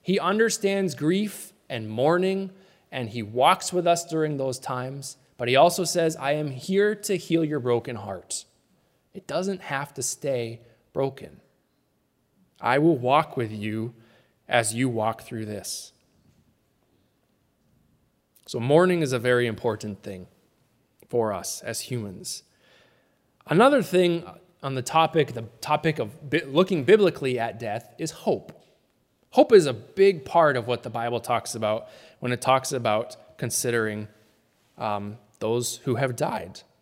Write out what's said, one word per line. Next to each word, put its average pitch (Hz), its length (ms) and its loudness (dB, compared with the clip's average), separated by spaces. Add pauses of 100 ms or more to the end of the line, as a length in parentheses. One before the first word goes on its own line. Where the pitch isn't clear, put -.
He 185 180 0
understands 196 760 0
grief 185 560 -2 (180)
and 110 200 -8
mourning, 180 600 0 (420)
and 123 160 -6
he 113 140 -8
walks 131 500 2
with 180 120 0
us 170 200 2
during 156 320 -2
those 135 220 -4
times. 131 580 -8 (200)
But 120 100 -4
he 123 80 2
also 175 300 6
says, 165 320 0
"I 139 160 -2
am 151 180 -4
here 190 420 0
to 208 220 -4
heal 165 300 0
your 147 160 -4
broken 120 340 0
heart." 101 480 -10 (720)
It 196 120 -18
doesn't 185 360 -4
have 143 320 -6
to 127 100 -8
stay 120 560 -4 (320)
broken. 135 480 -6 (1200)
"I 123 200 2
will 156 180 4
walk 135 400 2
with 110 160 -4
you 110 400 -6 (560)
as 113 240 2
you 127 160 0
walk 113 320 -2
through 110 240 -10
this." - 480 -10 (2500)
So 139 120 -8
mourning 170 420 4
is 135 120 0
a 123 60 0
very 123 280 2
important 107 560 -4
thing 92 240 -14 (800)
for 113 240 0
us - 300 -8
as - 200 -8
humans. 104 640 -10 (1040)
Another 247 340 6
thing 175 440 2 (360)
on 135 140 -6
the 131 60 -2
topic, 160 520 2
the 117 100 -8 (180)
topic 151 380 0
of 127 300 -8
bi-, 147 180 0
looking 160 360 2
biblically 151 560 4
at 113 200 -4
death, 113 380 -8
is 160 140 -8
hope. - 500 -4 (680)
Hope 254 240 6
is 180 140 10
a 131 60 -2
big 185 520 2
part 151 320 4
of 113 100 -2
what 120 160 -2
the 123 60 -10
Bible 117 320 -4
talks - 340 -4
about 110 320 -2 (320)
when 123 140 -4
it 120 80 -6
talks 131 320 2
about 113 640 -2
considering, 110 720 -4 (680)
um, 104 400 -6 (200)
those 120 480 -4
who 127 100 0
have 127 220 -4
died. 147 440 -6 (200)